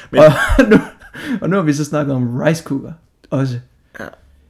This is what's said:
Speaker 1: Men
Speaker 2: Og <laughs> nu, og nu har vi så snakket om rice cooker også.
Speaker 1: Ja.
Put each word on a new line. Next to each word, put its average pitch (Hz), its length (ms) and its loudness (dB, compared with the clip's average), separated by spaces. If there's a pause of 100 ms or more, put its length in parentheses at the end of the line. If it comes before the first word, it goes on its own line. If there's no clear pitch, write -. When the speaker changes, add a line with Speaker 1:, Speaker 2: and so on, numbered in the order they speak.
(100)
Speaker 1:
Men - 100 2
Speaker 2:
Og 156 100 10 (280)
<laughs> 214 120 4
nu, 214 60 6 (640)
og - 100 -4
nu 190 60 0
har 196 60 0
vi 151 100 0
så 143 120 -2
snakket 147 300 -4
om 123 260 -4
rice 160 240 -2
cooker 135 280 -8 (380)
også. 135 300 -4 (400)
Speaker 1:
Ja. 101 40 -12 (460)